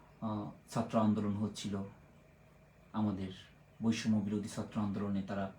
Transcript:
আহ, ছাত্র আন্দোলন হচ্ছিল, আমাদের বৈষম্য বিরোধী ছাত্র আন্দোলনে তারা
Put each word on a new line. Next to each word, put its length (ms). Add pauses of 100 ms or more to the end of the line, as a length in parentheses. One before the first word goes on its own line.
(200)
আহ, 300 (200)
ছাত্র 280
আন্দোলন 380
হচ্ছিল, 460 (1120)
আমাদের 400 (500)
বৈষম্য 340
বিরোধী 320
ছাত্র 320
আন্দোলনে 420
তারা 360